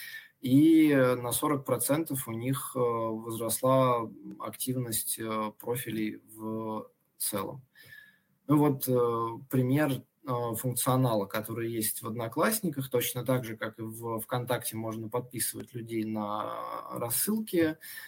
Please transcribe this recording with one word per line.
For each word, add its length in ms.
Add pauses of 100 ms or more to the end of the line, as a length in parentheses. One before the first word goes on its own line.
(400)
и 540
на 380
сорок 320
процентов 640
у 40
них, 440
э, 40
возросла 1300 (300)
активность, 800
э, 400
профилей 600 (160)
в 540 (280)
целом. 440 (840)
Ну 100
вот, 300
э, 400 (220)
пример, 520 (240)
э, 60 (240)
функционала, 680
который 460
есть 300
в 60
Одноклассниках, 840
точно 340
так 200
же, 120
как 240
и 20
в 380
ВКонтакте 560
можно 320
подписывать 680
людей 300
на 880
рассылки, 840 (300)